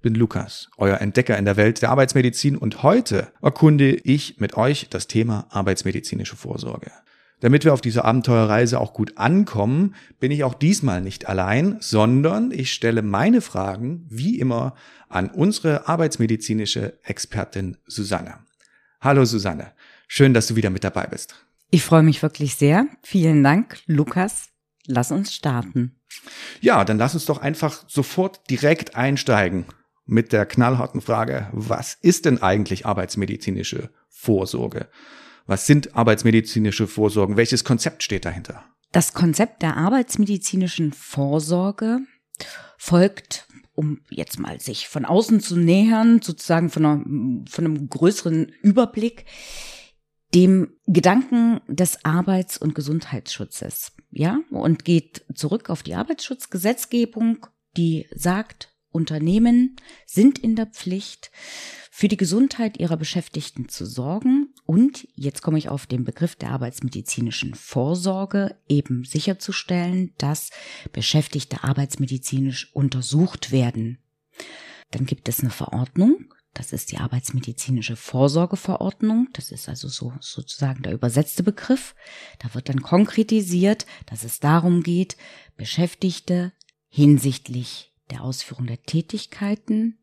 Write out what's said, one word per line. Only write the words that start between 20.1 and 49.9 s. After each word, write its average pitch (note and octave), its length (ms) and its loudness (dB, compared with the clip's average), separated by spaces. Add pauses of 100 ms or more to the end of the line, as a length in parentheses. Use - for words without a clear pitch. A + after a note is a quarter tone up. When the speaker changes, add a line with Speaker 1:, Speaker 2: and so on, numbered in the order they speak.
Speaker 1:
dass A2 140 4
du A2 100 0
wieder G#2+ 120 2
mit F#2 140 -2
dabei - 240 -2
bist. - 380 -16 (260)
Speaker 2:
Ich E3 120 4
freue D#3+ 200 6
mich D#3 180 4
wirklich D3 340 -2
sehr. D#3+ 320 4 (160)
Vielen D#3+ 380 4
Dank, D3+ 440 4
Lukas. E3 640 -2 (360)
Lass B2 240 0
uns G3 240 -2
starten. B2 640 -4 (640)
Speaker 1:
Ja, G#3+ 240 4
dann G#2+ 140 2
lass A#2+ 160 0
uns D#3+ 120 -4
doch C#3+ 120 0
einfach - 500 -4
sofort - 600 -4
direkt D3 480 0
einsteigen G#2+ 680 0 (420)
mit A2+ 280 0
der G#2 120 2
knallharten B2 540 0
Frage, A2+ 540 -4
was A2+ 480 -6
ist - 240 4
denn C3+ 160 2
eigentlich G2 440 0
arbeitsmedizinische G2 1040 -4 (180)
Vorsorge? - 800 -2 (560)
Was G2 200 -2
sind D3 300 4
arbeitsmedizinische A2 880 2
Vorsorgen? G#2 500 0
Welches A#2 280 2
Konzept - 400 -2
steht G2 200 -6
dahinter? - 420 -10 (260)
Speaker 2:
Das - 240 2
Konzept F3 480 0
der D#3+ 140 -2
arbeitsmedizinischen F#3+ 1160 0
Vorsorge F3 1080 -2 (760)
folgt, - 680 0 (260)
um D3+ 280 -4 (100)
jetzt - 280 -10
mal - 200 -10
sich - 280 -10
von C#3 180 -6
außen G#3+ 340 4
zu - 180 -2
nähern, A3 640 6
sozusagen E3 480 -2
von D#3 160 0
einer, D3 180 2 (460)
von E3 160 -4
einem D3+ 240 -2
größeren E3 600 0 (100)
Überblick, A3+ 640 2 (1120)